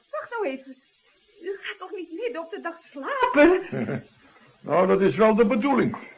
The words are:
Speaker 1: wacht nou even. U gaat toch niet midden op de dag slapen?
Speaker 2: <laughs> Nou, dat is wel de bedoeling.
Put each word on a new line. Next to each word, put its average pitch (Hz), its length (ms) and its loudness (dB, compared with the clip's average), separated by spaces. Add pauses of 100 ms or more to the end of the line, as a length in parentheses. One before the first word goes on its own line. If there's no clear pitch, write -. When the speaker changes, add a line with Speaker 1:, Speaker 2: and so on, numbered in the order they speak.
(120)
Speaker 1:
wacht - 180 -12
nou 440 180 -6
even. 262 280 -10 (680)
U 381 200 -10
gaat - 160 -14
toch 370 140 -16
niet 339 200 -12
midden 339 300 -8
op 330 100 -16
de 349 100 -10
dag 330 180 -10 (120)
slapen? 359 680 4 (420)
Speaker 2:
<laughs> - 60 -20 (540)
Nou, 175 240 2
dat 196 140 2
is 170 140 2
wel 220 200 4
de 233 100 4
bedoeling. 226 460 0 (260)